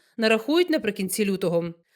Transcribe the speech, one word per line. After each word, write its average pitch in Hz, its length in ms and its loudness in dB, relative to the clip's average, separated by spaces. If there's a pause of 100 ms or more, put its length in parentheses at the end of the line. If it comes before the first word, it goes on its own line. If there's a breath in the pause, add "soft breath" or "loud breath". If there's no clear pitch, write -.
(160 soft breath)
нарахують 233 540 2
наприкінці 202 540 -2
лютого. 170 500 -2 (220)